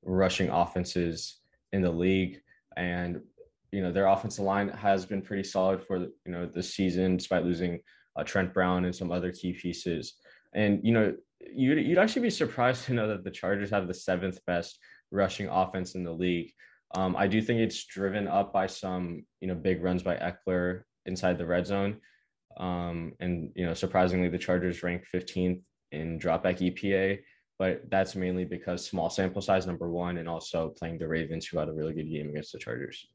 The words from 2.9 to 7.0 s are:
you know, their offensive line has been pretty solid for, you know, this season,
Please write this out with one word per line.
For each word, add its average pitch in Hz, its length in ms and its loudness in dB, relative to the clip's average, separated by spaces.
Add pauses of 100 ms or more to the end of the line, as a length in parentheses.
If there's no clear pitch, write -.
you 98 80 0
know, 90 100 0
their 95 160 4
offensive 98 380 2
line 98 240 2
has 98 360 2
been 98 160 -4
pretty 98 220 -4
solid 95 400 2
for, 95 140 -2
you 87 140 -4 (140)
know, 87 200 -6
this 87 280 -6
season, 92 440 2